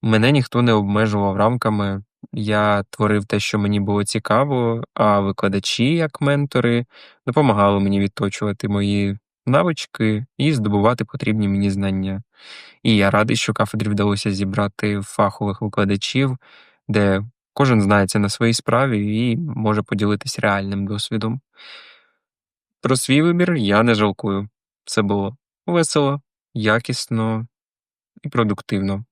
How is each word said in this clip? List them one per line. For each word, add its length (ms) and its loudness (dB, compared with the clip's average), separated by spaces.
Мене 260 4
ніхто 300 2
не 120 4
обмежував 640 0
рамками, 680 0
я 500 0
творив 420 0
те, 140 -2
що 200 -2
мені 200 2
було 240 0
цікаво, 800 0
а 260 4
викладачі, 760 0
як 260 -4
ментори, 640 0
допомагали 540 4
мені 200 2
відточувати 680 -4
мої 500 0
навички 800 0
і 160 2
здобувати 520 2
потрібні 420 -2
мені 240 0
знання. 520 -4
І 120 4
я 160 4
радий, 260 2
що 160 -4
кафедрі 360 -2
вдалося 420 0
зібрати 680 -4
фахових 600 -4
викладачів, 760 -2
де 360 2
кожен 280 4
знається 380 2
на 100 0
своїй 240 0
справі 800 -2
і 60 -2
може 440 -2
поділитись 580 -4
реальним 480 -2
досвідом. 540 -4
Про 140 2
свій 260 2
вибір 340 2
я 280 2
не 120 4
жалкую. 540 -2
Це 160 -2
було 360 -2
весело, 560 0
якісно 960 -2
і 60 -8
продуктивно. 840 -2